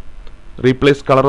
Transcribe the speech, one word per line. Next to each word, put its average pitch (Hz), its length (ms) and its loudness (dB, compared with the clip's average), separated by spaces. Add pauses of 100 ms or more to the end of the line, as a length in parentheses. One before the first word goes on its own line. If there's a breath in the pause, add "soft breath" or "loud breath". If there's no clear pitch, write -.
(640)
replace 131 440 2
color 135 200 4